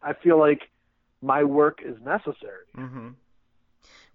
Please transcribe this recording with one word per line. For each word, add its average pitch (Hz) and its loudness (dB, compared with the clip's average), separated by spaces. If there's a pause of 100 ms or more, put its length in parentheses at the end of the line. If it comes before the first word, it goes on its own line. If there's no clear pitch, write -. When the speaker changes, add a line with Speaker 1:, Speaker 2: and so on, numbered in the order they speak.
Speaker 1:
I 147 -8
feel 170 4
like 147 4 (600)
my 139 0
work 147 0
is 131 -14
necessary. 123 -10 (120)
Speaker 2:
Mm-hmm. 127 -16 (1040)